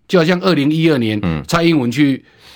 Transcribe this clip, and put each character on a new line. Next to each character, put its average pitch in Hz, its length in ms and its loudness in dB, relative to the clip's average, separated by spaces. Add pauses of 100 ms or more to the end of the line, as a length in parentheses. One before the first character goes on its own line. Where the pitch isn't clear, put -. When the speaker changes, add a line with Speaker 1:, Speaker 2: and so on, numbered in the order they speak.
(120)
Speaker 1:
就 185 80 4
好 160 60 2
像 180 160 0
二 185 120 0
零 143 160 0
一 160 220 2
二 143 60 2
年 107 260 -2
Speaker 2:
嗯。 80 240 -4
Speaker 1:
蔡 170 160 0
英 165 160 2
文 120 100 -2
去 135 320 0 (340)